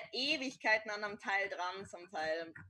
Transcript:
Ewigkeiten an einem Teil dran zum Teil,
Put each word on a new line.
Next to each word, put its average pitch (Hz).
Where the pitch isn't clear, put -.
Ewigkeiten 247
an 208
einem 208
Teil 196
dran 185
zum 175
Teil, 160